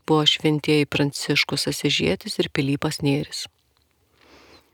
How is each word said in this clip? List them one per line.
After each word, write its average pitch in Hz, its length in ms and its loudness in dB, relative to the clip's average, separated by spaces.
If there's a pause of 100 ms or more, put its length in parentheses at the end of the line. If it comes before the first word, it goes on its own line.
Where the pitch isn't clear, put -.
buvo 151 260 4
šventieji 151 560 2
Pranciškus - 840 -2
Asyžietis 165 640 -2
ir - 160 -2
Pilypas 143 480 -2
Nėris. 147 460 -2 (1300)